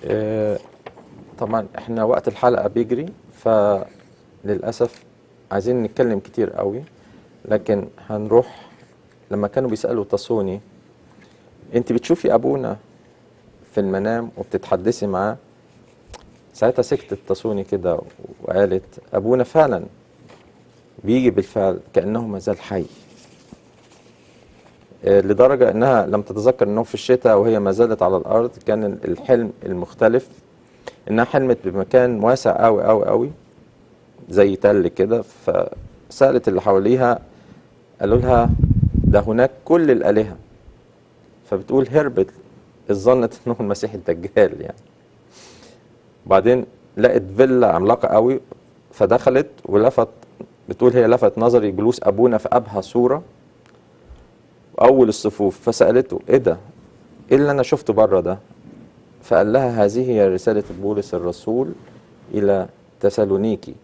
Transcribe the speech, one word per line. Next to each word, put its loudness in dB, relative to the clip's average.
آه، -4
طبعًا -4
احنا -6
وقت 0
الحلقة 0
بيجري، -4
فللأسف -4
عايزين -2
نتكلم -2
كتير -6
قوي، -6
لكن -2
هنروح -2
لما -4
كانوا -4
بيسألوا -4
تاسوني: -4
"انت -2
بتشوفي 0
أبونا -2
في -4
المنام -4
وبتتحدثي -4
معاه؟" -4
ساعتها -2
سكتت -6
تاسوني -6
كده -4
وقالت: -4
"أبونا 0
فعلًا 0
بيجي 2
بالفعل -2
كأنه -2
ما -10
زال -6
حي". -6
آه، 4
لدرجة 4
إنها 2
لم -2
تتذكر 0
النوم -2
في -12
الشتاء 2
وهي 2
ما 0
زالت 0
على 2
الأرض. -2
كان -2
ال-، -6
الحلم -2
المختلف -2
إنها 0
حلمت -2
بمكان 0
واسع 0
أوي، 2
أوي، 2
أوي، 0
زي 2
تل 2
كده. -2
فسألت -2
اللي 0
حواليها، 2
قالوا 2
لها: 2
"ده 4
هناك 0
كل 2
الآلهة." 0
فبتقول: -2
"هربت، 0
ظنت 2
إنه -4
المسيح -6
الدجال 0
يعني." -14
بعدين 2
لقت 2
فيلا 4
عملاقة 0
قوي، 2
فدخلت 2
ولفت، 2
بتقول 2
هي: 4
"لفت 2
نظري 2
جلوس -2
أبونا 2
في -6
أبهى -2
صورة، 0
أول 6
الصفوف." -4
فسألته: 0
"إيه 4
ده؟ 0
إيه 4
اللي 2
أنا 0
شفته -2
بره 4
ده؟" -4
فقال 2
لها: 2
"هذه -2
هي 2
رسالة -2
بولس -4
الرسول -6
إلى 0
تسالونيكي." -2